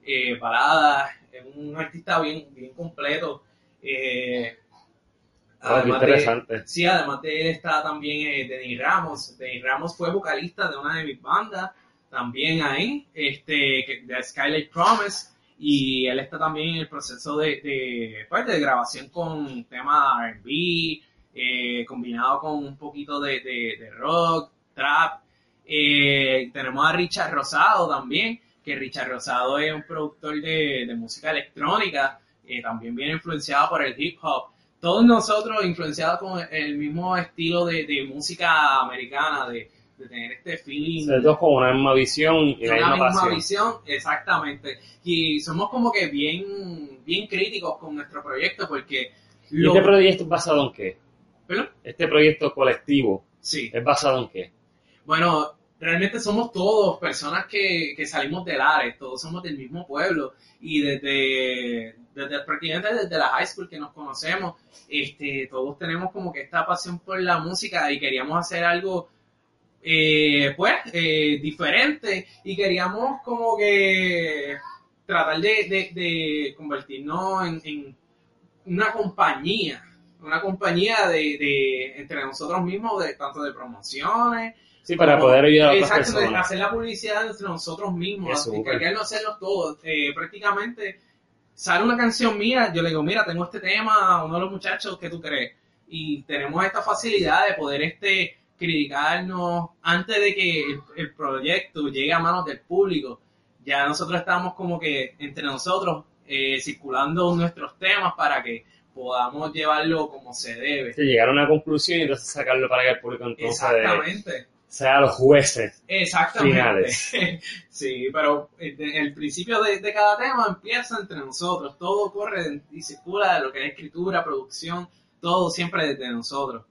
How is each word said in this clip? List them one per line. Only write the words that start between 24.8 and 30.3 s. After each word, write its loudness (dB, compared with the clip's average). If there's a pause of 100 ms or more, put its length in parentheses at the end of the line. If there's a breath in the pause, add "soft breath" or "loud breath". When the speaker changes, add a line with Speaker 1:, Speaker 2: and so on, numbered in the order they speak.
Speaker 1:
Eh, 2
tenemos 0
a 4
Richard -2
Rosado 4
también, -2 (240)
que -6
Richard -6
Rosado -2
es 0
un -8
productor -6